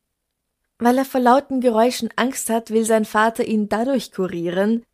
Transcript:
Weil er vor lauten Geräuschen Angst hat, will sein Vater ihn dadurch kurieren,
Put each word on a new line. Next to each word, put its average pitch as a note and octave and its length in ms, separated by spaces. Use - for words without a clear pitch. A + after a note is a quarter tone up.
Weil A#3+ 200
er C4+ 80
vor C4+ 160
lauten C4 400
Geräuschen A#3 540
Angst B3 340
hat, A3+ 200
will A3 140
sein A3 220
Vater A3+ 400
ihn G#3+ 240
dadurch A#3 420
kurieren, F#3 680